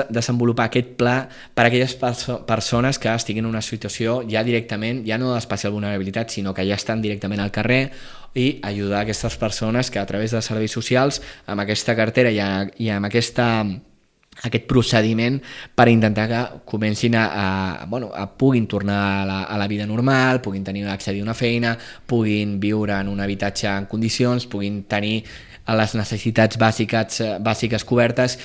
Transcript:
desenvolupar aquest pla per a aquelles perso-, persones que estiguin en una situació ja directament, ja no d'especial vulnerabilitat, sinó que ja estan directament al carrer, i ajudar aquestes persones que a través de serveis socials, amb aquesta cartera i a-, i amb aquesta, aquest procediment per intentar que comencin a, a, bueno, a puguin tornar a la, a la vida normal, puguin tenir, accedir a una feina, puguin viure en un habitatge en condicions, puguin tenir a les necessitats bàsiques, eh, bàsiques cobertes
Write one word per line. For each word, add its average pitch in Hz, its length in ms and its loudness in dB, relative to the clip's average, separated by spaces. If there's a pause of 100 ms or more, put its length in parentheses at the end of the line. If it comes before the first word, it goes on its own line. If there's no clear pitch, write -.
desenvolupar 117 600 2
aquest 123 300 0
pla 123 180 4 (380)
per 120 100 6
a 117 60 6
aquelles 123 280 2
perso-, 123 480 -4
persones 120 520 2
que 113 140 0
estiguin 113 320 -2
en 113 60 -2
una 110 140 -4
situació 117 640 -2
ja 110 180 0
directament, 117 600 -2
ja 110 120 0
no 127 140 0
d'especial 104 420 -2
vulnerabilitat, 101 580 -2
sinó 98 200 -4
que 95 140 -2
ja 101 120 0
estan 113 240 -2
directament 101 400 -4
al 101 120 -4
carrer, 123 280 2 (540)
i 127 240 0
ajudar 101 400 -2
aquestes 110 360 -2
persones 113 520 -2
que 101 100 -4
a 98 60 -2
través 110 260 -2
de 113 140 0
serveis 110 260 -2
socials, 127 500 0 (260)
amb 101 160 -4
aquesta 107 340 0
cartera 113 340 4
i 104 80 2
a-, 98 280 0 (100)
i 113 160 0
amb 101 160 -2
aquesta, 117 560 2 (800)
aquest 113 240 -2
procediment 117 720 4 (360)
per 120 140 8
intentar 110 400 4
que 117 140 0 (220)
comencin 107 520 0
a, 110 160 4
a, 95 520 -2
bueno, 113 280 -6
a 101 140 -6 (100)
puguin 123 300 4
tornar 98 560 0
a - 20 0
la, 95 180 -2
a 104 140 -6
la 101 100 0
vida 104 200 -2
normal, 127 540 4
puguin 98 220 -6
tenir, 98 240 -6
accedir 98 340 -4
a 104 80 -4
una 113 40 -2
feina, 117 440 0 (280)
puguin 104 540 0
viure 104 400 0
en 98 100 -2
un 98 120 -4
habitatge 98 460 -2
en 98 220 -2
condicions, 120 580 0
puguin 101 360 -4
tenir 107 400 -2 (440)
a 113 80 2
les 107 240 2
necessitats 110 580 2
bàsiques, 113 640 2
eh, 107 220 -2
bàsiques 110 420 0
cobertes 120 600 2